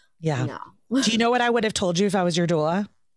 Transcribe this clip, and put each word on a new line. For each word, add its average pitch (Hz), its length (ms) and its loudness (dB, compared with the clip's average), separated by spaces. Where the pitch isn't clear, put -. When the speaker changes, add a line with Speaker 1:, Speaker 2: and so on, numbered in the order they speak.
Speaker 1:
Yeah. 143 260 -2
Speaker 2:
No. 117 120 -10
<laughs> 254 240 -2
Speaker 1:
Do 220 80 0
you 226 80 0
know 233 120 2
what 247 100 2
I 240 100 2
would 233 140 0
have 208 100 -2
told 175 240 -2
you 208 80 2
if 190 80 -2
I 190 80 2
was 175 140 0
your 175 100 2
doula? 170 400 0